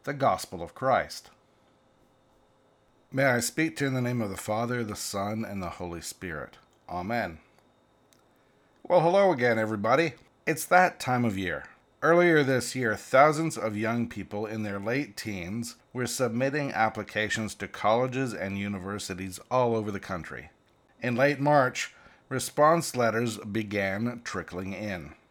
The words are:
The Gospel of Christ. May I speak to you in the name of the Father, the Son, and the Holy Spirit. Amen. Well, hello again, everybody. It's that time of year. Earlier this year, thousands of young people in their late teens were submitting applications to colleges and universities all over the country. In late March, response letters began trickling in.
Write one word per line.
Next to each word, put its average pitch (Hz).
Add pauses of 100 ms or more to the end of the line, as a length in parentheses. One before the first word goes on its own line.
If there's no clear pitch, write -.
The 143
Gospel 104
of 82
Christ. 110 (1800)
May 131
I 123
speak 156
to 143
you -
in 135
the 131
name 123
of 107
the 95
Father, 117
the 104
Son, 104
and 98
the 85
Holy 85
Spirit. 78 (320)
Amen. 90 (1400)
Well, 175
hello 185
again, 120
everybody. 110 (300)
It's 160
that 180
time 123
of 107
year. 87 (380)
Earlier 165
this 131
year, 117
thousands 151
of 107
young 113
people 104
in 110
their 101
late 113
teens 101 (160)
were 127
submitting 131
applications 107
to 98
colleges 123
and 98
universities 95 (100)
all 120
over 107
the 98
country. 76 (500)
In 120
late 135
March, 139 (320)
response 151
letters 113
began 104
trickling 95
in. 92 (180)